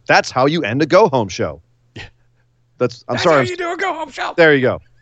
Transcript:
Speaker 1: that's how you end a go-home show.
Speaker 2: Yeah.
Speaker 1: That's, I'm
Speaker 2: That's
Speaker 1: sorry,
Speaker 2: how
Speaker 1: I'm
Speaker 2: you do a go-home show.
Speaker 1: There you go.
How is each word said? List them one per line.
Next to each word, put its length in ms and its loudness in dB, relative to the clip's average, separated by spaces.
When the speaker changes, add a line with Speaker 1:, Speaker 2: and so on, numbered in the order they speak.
Speaker 1:
that's 240 2
how 160 0
you 160 0
end 200 -4
a 40 0
go-home 420 2
show. 320 -8
Speaker 2:
Yeah. 100 -18
Speaker 1:
That's, 300 -4
I'm 60 -4
Speaker 2:
That's 100 -4
Speaker 1:
sorry, 120 4
Speaker 2:
how 60 4
Speaker 1:
I'm 40 -2
Speaker 2:
you 100 -8
do 160 -6
a 40 -8
go-home 340 -6
show. 260 -8
Speaker 1:
There 180 6
you 80 0
go. 180 0